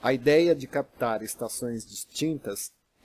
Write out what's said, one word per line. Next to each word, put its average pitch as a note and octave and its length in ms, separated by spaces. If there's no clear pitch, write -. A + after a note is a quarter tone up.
A B2+ 120
ideia D3 420
de C3+ 100
captar A#2 560
estações A2+ 640
distintas C#3 840